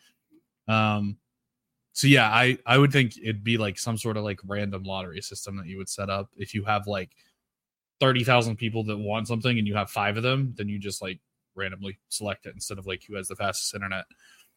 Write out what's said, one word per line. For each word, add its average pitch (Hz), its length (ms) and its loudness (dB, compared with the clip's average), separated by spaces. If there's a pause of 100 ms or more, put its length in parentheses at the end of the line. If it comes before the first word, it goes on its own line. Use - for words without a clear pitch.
(680)
Um, 107 520 2 (760)
so - 140 2
yeah, 127 240 8
I, 127 340 4
I 123 140 6
would 143 140 8
think 131 240 2
it'd 107 260 -4
be, 117 140 2
like, 104 220 -2
some 113 180 -2
sort 107 200 -2
of, 104 80 -4
like, 101 200 -6
random 98 380 -4
lottery 95 380 -8
system 98 360 -10
that 90 100 -10
you 95 100 -10
would 95 120 -10
set 98 200 -6
up. 98 280 -4
If - 180 -8
you 101 100 -2
have, 104 220 0
like, 98 280 -6 (880)
thirty 127 240 4
thousand 117 320 4
people 110 280 -2
that 107 120 -4
want 104 300 -2
something 120 320 0
and 104 80 2
you 104 80 -2
have 101 160 -2
five 104 260 0
of 117 60 -2
them, 131 340 0
then 104 120 -4
you 104 100 -4
just, 98 220 -8
like, 95 200 -8 (340)
randomly 98 440 -8 (100)
select 104 380 -6
it - 80 -14
instead 98 240 -10
of, 92 80 -12
like, 92 200 -8
who 104 80 -12
has 95 140 -8
the 95 80 -10
fastest - 380 -4
internet. 95 300 -6 (520)